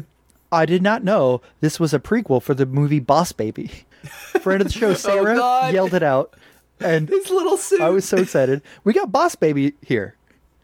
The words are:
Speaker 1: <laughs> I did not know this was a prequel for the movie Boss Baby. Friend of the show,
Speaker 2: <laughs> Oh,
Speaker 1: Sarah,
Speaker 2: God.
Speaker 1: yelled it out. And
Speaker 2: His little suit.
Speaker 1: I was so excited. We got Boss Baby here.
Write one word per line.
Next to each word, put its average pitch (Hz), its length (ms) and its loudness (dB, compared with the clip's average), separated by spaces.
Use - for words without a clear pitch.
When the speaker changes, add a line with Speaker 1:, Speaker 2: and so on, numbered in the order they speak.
Speaker 1:
<laughs> - 460 -20
I 165 140 2
did 180 160 2
not 220 220 0
know 143 380 2
this 151 180 -2
was 156 160 0
a - 60 2
prequel 202 420 0
for 147 120 -2
the 131 120 0
movie 143 320 0
Boss 147 320 2
Baby. - 400 -8
Friend 190 220 0
of 185 40 -2
the - 60 -6
show, 220 180 -2
Speaker 2:
<laughs> - 0 -
Oh, 180 40 2
Speaker 1:
Sarah, 202 420 0
Speaker 2:
God. 254 380 0
Speaker 1:
yelled 185 200 0
it 170 80 0
out. 143 320 0
And 160 280 0
Speaker 2:
His 392 220 -2
little 370 260 0
suit. - 240 0
Speaker 1:
I 320 100 2
was 190 180 0
so 196 80 0
excited. 143 460 0
We 208 100 2
got 359 200 0
Boss 320 240 2
Baby 143 440 0
here. 107 360 -4